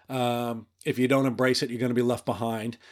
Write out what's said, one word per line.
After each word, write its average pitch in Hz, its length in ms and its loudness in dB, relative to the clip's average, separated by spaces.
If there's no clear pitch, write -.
Um, 120 580 -2
if - 120 -2
you 127 80 4
don't 135 200 4
embrace 127 360 2
it, 131 80 -2
you're 117 80 -6
gonna 120 160 0
be 123 80 4
left 120 220 0
behind. 113 540 -4